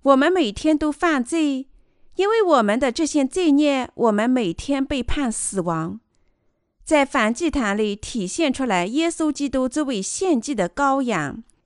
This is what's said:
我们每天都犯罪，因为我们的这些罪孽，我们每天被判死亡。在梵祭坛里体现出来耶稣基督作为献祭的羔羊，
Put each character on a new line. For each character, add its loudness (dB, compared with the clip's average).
我 6
们 4
每 2
天 0
都 0
犯 0
罪， -2
因 0
为 2
我 4
们 0
的 0
这 -2
些 0
罪 2
孽， 2
我 2
们 0
每 0
天 -4
被 -4
判 -2
死 -6
亡。 -4
在 4
梵 0
祭 -2
坛 -2
里 0
体 -6
现 0
出 -2
来 2
耶 0
稣 -2
基 -4
督 0
作 -2
为 -4
献 0
祭 -6
的 0
羔 0
羊， -4